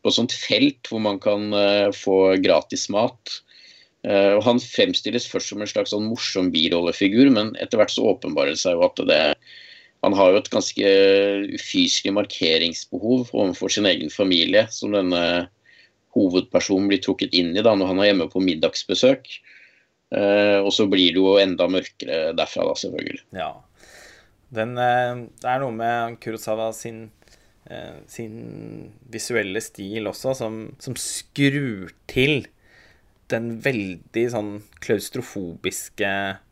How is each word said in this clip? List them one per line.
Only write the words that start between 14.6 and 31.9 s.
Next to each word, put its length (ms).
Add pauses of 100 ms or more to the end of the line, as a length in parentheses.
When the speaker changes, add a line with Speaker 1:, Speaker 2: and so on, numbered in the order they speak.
Speaker 1:
som 220
denne 560 (680)
hovedpersonen 760
blir 80
trukket 320
inn 240
i 80
da, 100
når 140
han 160
er 80
hjemme 180
på 140
middagsbesøk. 840 (840)
Eh, 480
og 140
så 160
blir 260
det 60
jo 180
enda 320
mørkere 640
derfra 320
da, 80
selvfølgelig. 560
Speaker 2:
Ja. 220 (1000)
Den, 260
eh, 460 (160)
det 100
er 140
noe 80
med 500
Kurosawa 520
sin, 340 (580)
eh, 300 (100)
sin 840 (180)
visuelle 540
stil 480
også, 240
som, 240 (180)
som 180
skrur 1080